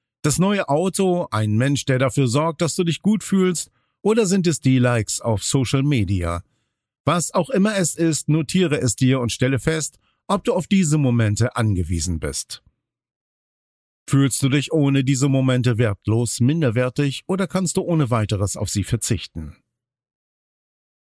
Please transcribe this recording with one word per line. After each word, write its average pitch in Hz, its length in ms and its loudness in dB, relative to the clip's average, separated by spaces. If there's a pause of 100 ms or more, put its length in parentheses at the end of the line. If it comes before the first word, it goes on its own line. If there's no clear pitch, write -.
(220)
Das 143 160 0
neue 190 320 0
Auto? 180 640 0
Ein 107 260 0
Mensch, 135 280 0
der 127 120 0
dafür 131 300 0
sorgt, 147 340 -2
dass 160 140 0
du 190 80 0
dich 170 180 -2
gut 208 220 0
fühlst? 185 480 0 (320)
Oder 220 240 2
sind 185 180 2
es 165 140 0
die 131 180 4
Likes 120 440 0
auf 110 220 -2
Social 135 380 0
Media? 92 600 0 (640)
Was 175 280 -2
auch 180 160 -2
immer 208 260 2
es 190 200 -2
ist, 165 340 -2
notiere 156 500 0
es 127 160 0
dir 131 240 2
und 120 120 -4
stelle 127 280 0
fest, 156 380 -4 (300)
ob 196 160 0
du 226 100 0
auf 170 140 -2
diese 170 300 2
Momente 117 580 2
angewiesen 90 640 -2
bist. - 440 -10 (1500)
Fühlst 139 340 2
du 135 60 2
dich 135 220 0
ohne 139 320 2
diese 135 260 2
Momente 127 480 2
wertlos, 113 600 0
minderwertig 131 880 0
oder 185 200 -2
kannst 185 300 -4
du 190 40 2
ohne 156 280 0
weiteres 104 480 -2
auf 98 120 -6
sie 101 140 -2
verzichten? - 720 -6 (1600)